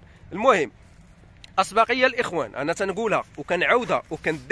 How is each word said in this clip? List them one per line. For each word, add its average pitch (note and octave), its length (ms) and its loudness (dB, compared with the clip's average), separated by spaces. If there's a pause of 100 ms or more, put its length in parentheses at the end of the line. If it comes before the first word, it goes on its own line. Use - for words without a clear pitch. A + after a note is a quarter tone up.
(340)
المهم، F#3+ 380 2 (880)
اسبقيه A3+ 460 2
الاخوان، F3 500 -2
انا C#3+ 180 -2
تنقولها F#3+ 500 -2 (140)
وكنعاودها، F3 720 0
وكنت D#3+ 300 -4 (120)